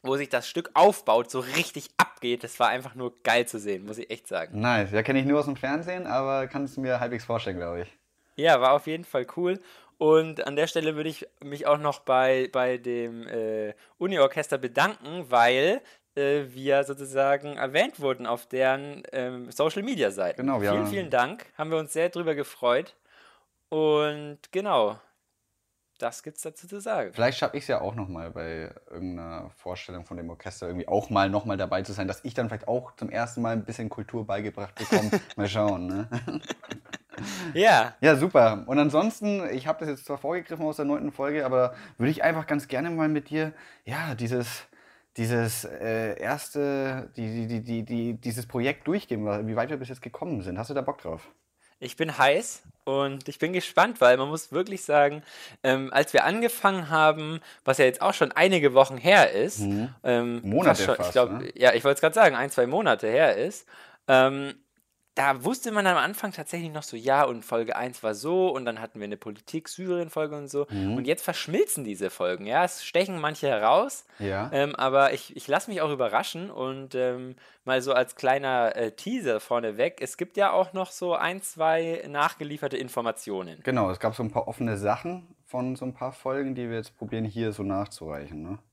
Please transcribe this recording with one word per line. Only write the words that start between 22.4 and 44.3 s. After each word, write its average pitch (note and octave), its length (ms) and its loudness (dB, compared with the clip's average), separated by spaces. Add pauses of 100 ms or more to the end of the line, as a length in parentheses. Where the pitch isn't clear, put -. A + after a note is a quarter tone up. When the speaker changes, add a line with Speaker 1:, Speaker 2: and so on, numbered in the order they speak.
Speaker 1:
Und D3+ 680 0 (120)
genau. C#3 480 2 (1000)
Das A#2 220 -6
gibt's D#3 180 -14
dazu D#3+ 260 -16
zu G3+ 140 -14
sagen. F#3+ 320 -4
Speaker 2:
Vielleicht B2 240 0
schaff - 160 -2
ich's C#3+ 140 -8
ja B2 140 0
auch G2+ 140 -6
noch G2+ 120 -8
mal E2+ 240 -12
bei E2 400 -10 (180)
irgendeiner F2 680 -10
Vorstellung F2+ 480 -12
von F2 120 -14
dem E2+ 120 -10
Orchester F2+ 380 -12
irgendwie F2+ 200 -6
auch G#2 220 0
mal G2 200 4
noch G2+ 160 0
mal G2+ 120 -2
dabei F#2 260 -2
zu G2+ 100 -10
sein, F#2+ 140 -6
dass F#2+ 160 -8
ich B2+ 100 -10
dann A#2 160 -2
vielleicht A2 180 -8
auch B2 280 -4
zum A2+ 140 -10
ersten A#2 320 -4
Mal A#2 120 -2
ein G#2+ 120 -4
bisschen A2+ 240 -8
Kultur A2 360 -8
beigebracht G2+ 500 -6
bekomme. G#2+ 360 0
Speaker 1:
<laughs> - 240 -4
Speaker 2:
Mal G2+ 120 -2
schauen, G2 400 0
ne? G2 200 -6 (1500)
Speaker 1:
Ja. D#3 480 6
Speaker 2:
Ja, D3+ 140 8
super. B2 520 4
Und C3+ 120 2
ansonsten, F#3+ 720 0
ich C3 160 -6
hab D#3 120 -2
das D#3 100 -6
jetzt C3+ 160 -8
zwar C#3 120 -6
vorgegriffen E3 480 -6
aus D3+ 120 -4
der D3+ 80 -2
neunten D3 260 -2
Folge, C#3+ 340 -2
aber B2+ 300 2 (220)
würde B2+ 140 2
ich - 120 0
einfach D#3+ 240 2
ganz D3 200 -2
gerne C#3 220 -2
mal D#3+ 200 0
mit D3 200 -2
dir, D#3 240 -2 (320)
ja, C#3+ 300 -6
dieses, A#2+ 500 -4 (520)